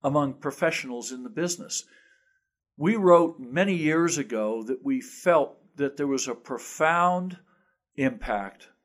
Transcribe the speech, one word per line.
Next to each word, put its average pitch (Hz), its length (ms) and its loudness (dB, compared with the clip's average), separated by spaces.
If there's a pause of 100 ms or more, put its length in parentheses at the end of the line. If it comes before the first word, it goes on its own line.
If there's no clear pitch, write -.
among 143 320 0
professionals 135 760 -4
in 127 120 -12
the 123 40 -12
business? 175 560 -6 (920)
We 185 180 2
wrote 175 420 6
many 160 360 0
years 160 420 2
ago 110 460 -4
that 127 200 -6
we 131 200 -2
felt - 560 0 (180)
that 139 220 -4
there 143 80 -2
was 135 200 -2
a 123 80 -4
profound 175 1000 0 (600)
impact 107 720 -4 (160)